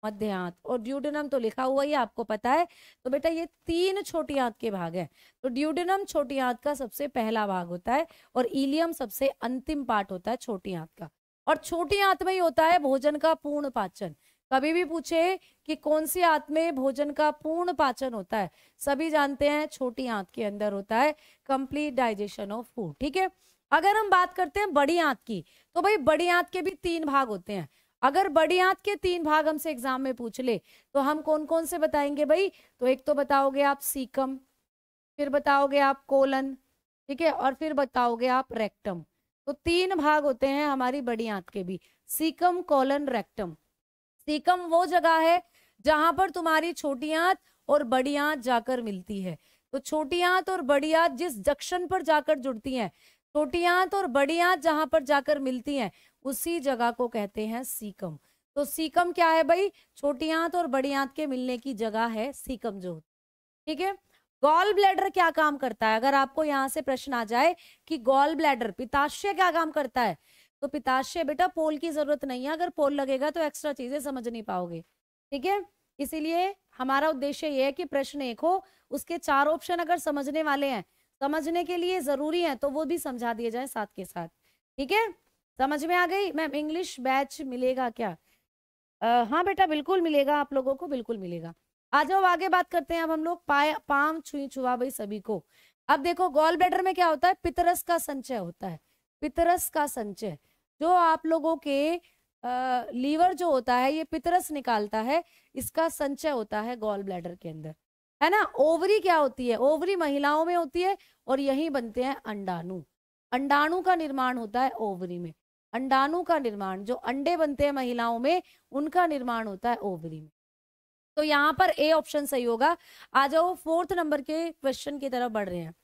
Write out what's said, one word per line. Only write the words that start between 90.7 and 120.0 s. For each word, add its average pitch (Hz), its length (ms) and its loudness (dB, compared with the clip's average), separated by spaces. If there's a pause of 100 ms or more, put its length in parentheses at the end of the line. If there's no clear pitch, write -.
को 349 140 -10
बिल्कुल 240 300 -6
मिलेगा। 170 360 -10 (380)
आ 285 120 4
जाओ 381 200 2
आगे 359 240 2
बात 359 220 2
करते 339 240 -2
हैं 330 80 -2
अब 320 80 -2
हम 311 140 -2
लोग 339 220 -4
पाय-, 294 320 2 (100)
पाम 294 320 2
छुई 277 280 -8
छुआ 254 280 -2
भाई 254 140 -2
सभी 214 300 -8
को। 196 220 -6 (460)
अब 285 120 4
देखो 349 300 0
गॉल 311 260 4
ब्लैडर 359 260 2
में 370 120 0
क्या 359 120 4
होता 320 220 4
है? 381 140 4
पितरस 349 400 0
का 339 160 0
संचय 269 380 -6
होता 185 320 -8
है, 160 100 -8 (440)
पितरस 339 480 2
का 294 180 0
संचय। 208 500 -8 (420)
जो 311 100 2
आप 330 360 4
लोगों 320 320 2
के, 285 360 0 (500)
अ, 240 60 -6 (440)
लीवर 311 400 4
जो 339 160 0
होता 247 260 2
है 262 160 2
ये 320 140 -2
पितरस 339 460 0
निकालता 220 480 -2
है, 285 220 0 (320)
इसका 320 360 -2
संचय 285 400 -4
होता 214 300 -4
है 240 180 -6
गॉल 208 240 -4
ब्लैडर 180 320 -8
के 180 140 -14
अंदर, 156 260 -12 (460)
है 320 100 4
ना। 415 120 4 (160)
ओवरी 330 420 4
क्या 349 160 4
होती 262 320 0
है? 226 100 2
ओवरी 311 380 2
महिलाओं 294 480 2
में 349 120 0
होती 339 260 -2
है 381 140 0 (300)
और 269 140 0
यहीं 277 300 0
बनते 247 340 -4
हैं 269 120 -2 (100)
अंडाणु। 185 540 -6 (520)
अंडाणु 285 500 2
का 370 140 4
निर्माण 269 420 -2
होता 233 240 -2
है 262 100 2
ओवरी 185 460 -6
में, 170 140 -10 (400)
अंडाणु 269 500 2
का 339 160 2
निर्माण, 202 460 -4
जो 240 100 -4
अंडे 277 420 -2
बनते 294 280 0
हैं 285 80 2
महिलाओं 240 460 -2
में 311 240 2 (300)
उनका 311 340 2
निर्माण 240 420 -4
होता 202 220 -4
है 226 80 0
ओवरी 165 420 -8